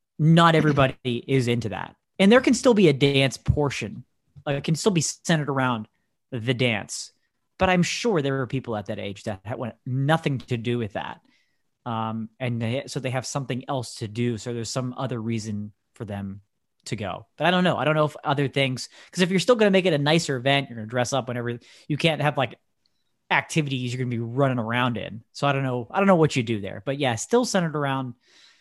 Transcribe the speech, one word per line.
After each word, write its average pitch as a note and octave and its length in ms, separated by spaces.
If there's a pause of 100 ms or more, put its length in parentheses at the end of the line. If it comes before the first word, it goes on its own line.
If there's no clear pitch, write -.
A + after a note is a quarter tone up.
(200)
not E3 340
everybody C3+ 760
is C3+ 200
into A2+ 220
that. F#2 260 (240)
And G3 100
there B3 120
can C4+ 120
still A#3+ 200
be G3 160
a C#3 40
dance C3+ 440
portion. B2 640 (420)
Like, C#3+ 120
it C#3 80
can D#3+ 100
still G#3+ 160
be E3+ 100
centered D3+ 480
around B2+ 380 (420)
the B2 240
dance. A#2 600 (440)
But F#3+ 120
I'm F3+ 140
sure G3 380
there C3+ 160
were C3 100
people A#2+ 280
at G2+ 120
that G#2 120
age G2+ 240
that G#2 220
had, A2+ 120
want A#2+ 180 (100)
nothing C#3 540
to B2 180
do A#2+ 200
with A2+ 160
that. - 280 (640)
Um, A2+ 420 (100)
and A#2+ 240
they, A#2 260
so - 120
they B2 120
have B2+ 140
something C3 440
else C3 260
to A2 140
do. A#2+ 280
So A#2+ 160
there's A#2 160
some B2+ 280
other B2 240
reason G#2+ 500 (220)
for - 100
them G2+ 380 (440)
to A#2+ 120
go. G2 300 (100)
But D#3 100
I F3 40
don't F3+ 120
know. D3+ 140
I B2+ 80
don't D#3 100
know D#3 80
if D3 220
other C#3 240
things, C3 400 (200)
'cause F3+ 120
if F3+ 80
you're F#3 100
still B3 160
gonna G#3+ 160
make F#3+ 140
it F3 80
a C#3+ 40
nicer D3 380
event, C3+ 320
you're A#2+ 80
gonna A2 120
dress B2 260
up B2+ 160
whenever, A#2+ 300 (280)
you D3+ 80
can't D3 260
have, D3 160
like, B2 220 (720)
activities C3+ 600
you're B2+ 60
gonna B2 100
be A#2 100
running B2 400
around A#2 380
in. F#2 340
So - 160
I C#3+ 60
don't C#3 100
know. B2 260
I - 100
don't G3 80
know F#3+ 100
what D#3+ 180
you C3 80
do A2 160
there. G2 260
But C#3 120
yeah, C3 180
still A#3+ 300
centered E3+ 320
around, C3+ 380 (460)